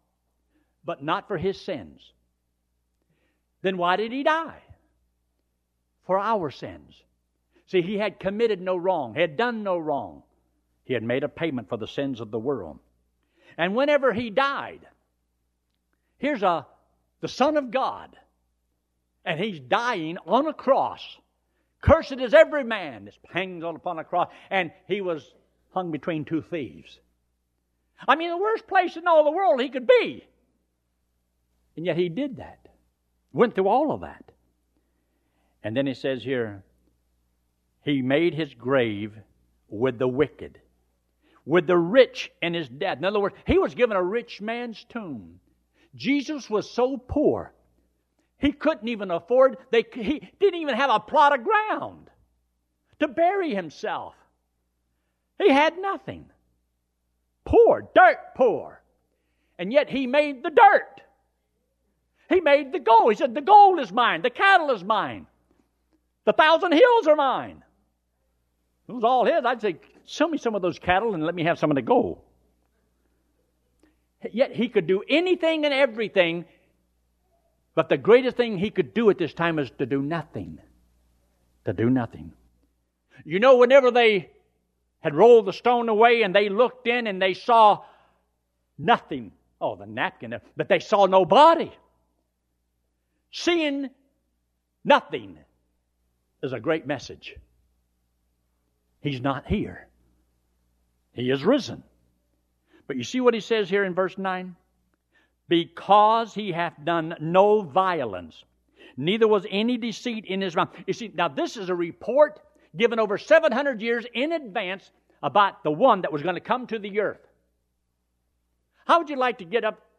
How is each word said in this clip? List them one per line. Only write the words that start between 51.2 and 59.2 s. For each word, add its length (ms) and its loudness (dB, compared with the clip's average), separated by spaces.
of 60 -12
ground 640 -4
to 80 -2
bury 460 -2
himself. 600 -8
He 120 6
had 280 2
nothing. 520 -10
Poor, 500 4
dirt 400 4
poor. 480 -2